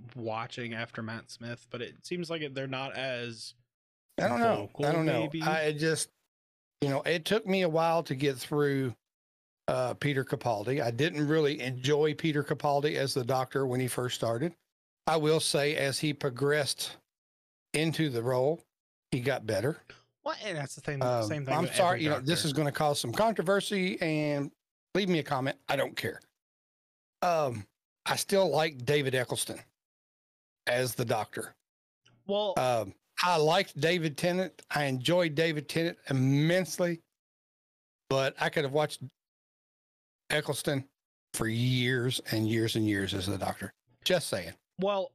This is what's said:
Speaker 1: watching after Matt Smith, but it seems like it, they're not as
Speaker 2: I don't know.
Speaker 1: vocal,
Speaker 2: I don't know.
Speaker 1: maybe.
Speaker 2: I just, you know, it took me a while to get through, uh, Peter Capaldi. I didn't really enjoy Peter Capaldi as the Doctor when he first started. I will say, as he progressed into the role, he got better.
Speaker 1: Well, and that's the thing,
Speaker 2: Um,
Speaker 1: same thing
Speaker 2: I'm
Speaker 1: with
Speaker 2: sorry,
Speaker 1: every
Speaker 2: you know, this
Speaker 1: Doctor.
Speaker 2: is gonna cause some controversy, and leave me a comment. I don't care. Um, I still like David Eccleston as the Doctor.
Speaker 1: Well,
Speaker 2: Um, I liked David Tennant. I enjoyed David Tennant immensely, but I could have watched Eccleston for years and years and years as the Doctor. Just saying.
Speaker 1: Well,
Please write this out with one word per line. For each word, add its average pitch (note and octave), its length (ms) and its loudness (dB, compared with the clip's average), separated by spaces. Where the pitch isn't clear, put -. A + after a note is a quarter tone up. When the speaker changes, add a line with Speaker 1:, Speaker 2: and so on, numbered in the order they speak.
Speaker 1:
watching A#2 600 -6
after A#2 280 -6
Matt A2 280 -10
Smith, A#2 400 -14
but B2 100 -10
it E2+ 240 -12
seems F3 240 -6
like E3 140 -6
it, C3+ 120 -8
they're C3+ 120 -6
not C3 320 -6
as A#2+ 560 -6
Speaker 2:
I F3+ 80 2
don't A#3 120 0
know. A#3 160 4
Speaker 1:
vocal, C#3+ 100 -2
Speaker 2:
I D3 80 2
don't D#3+ 140 2
know. C3 160 2
Speaker 1:
maybe. D#3 200 -4
Speaker 2:
I D#3 300 0
just, D#3 380 0
you C#3+ 80 0
know, C#3 120 0
it D#3+ 220 0
took G#3+ 220 0
me F#3+ 160 2
a F3 60 4
while E3 340 2
to D3 120 -6
get C3+ 220 0
through, C#3 580 0
uh, B2+ 280 0
Peter C3+ 300 0
Capaldi. B2 580 -2
I A#2+ 80 0
didn't D3 360 0
really D3+ 360 2
enjoy C3+ 520 2
Peter D3 300 0
Capaldi D3 520 0
as C3+ 180 0
the C3 100 0
Doctor C3 420 0
when B2+ 140 0
he B2+ 80 0
first B2 260 -2
started. A#2 400 -2
I D#3+ 100 2
will D#3 240 4
say, D3 340 2
as C3+ 240 0
he D3+ 140 -2
progressed C#3+ 880 -2
into D#3 380 0
the A#2 120 -2
role, C3 380 2
he C3+ 100 0
got A#2+ 260 -2
better. A2 320 0
Speaker 1:
Well, D#4+ 220 -6
and F3+ 140 -6
that's C#3 160 -8
the - 80 -18
thing, C#3 200 -4
Speaker 2:
Um, B2 220 2
Speaker 1:
same C#3 220 -4
thing C3+ 80 0
Speaker 2:
I'm D#3+ 80 2
Speaker 1:
with - 120 -2
Speaker 2:
sorry, F3+ 220 4
Speaker 1:
every - 80 -2
Speaker 2:
you D3+ 60 2
know, C#3+ 100 0
this E3 200 0
Speaker 1:
Doctor. E3+ 80 -2
Speaker 2:
is C#3 40 -2
gonna C#3+ 200 0
cause D3 280 0
some A#2+ 100 -4
controversy, G3 920 0
and D3+ 480 0
leave F#3+ 140 2
me F3 120 4
a - 20 -4
comment. C3+ 340 -2
I C#3 100 0
don't B2+ 200 -2
care. - 240 -6
Um, D3 440 0
I C3 120 0
still F#3+ 340 4
like C#3+ 340 2
David C3+ 300 2
Eccleston B2 440 -2
as B2 280 0
the A#2+ 120 -2
Doctor. A2 480 -4
Speaker 1:
Well, G3+ 320 0
Speaker 2:
Um, A#2+ 360 0
I F3+ 160 4
liked E3 420 2
David D#3+ 380 0
Tennant. F3 420 0
I D3 140 0
enjoyed D3 500 2
David D3+ 360 0
Tennant E3 260 0
immensely, D#3+ 880 2
but C3+ 280 2
I D#3+ 120 2
could D#3+ 140 0
have C3+ 100 -4
watched D3+ 260 0
Eccleston D3 540 0
for A2+ 140 -2
years B2 720 0
and A2 180 2
years A2+ 280 0
and G#2+ 100 2
years G2 280 0
as F#2 120 -4
the G2 120 -4
Doctor. F#2+ 340 -6
Just F3 240 0
saying. E2+ 240 -6
Speaker 1:
Well, G3 340 -2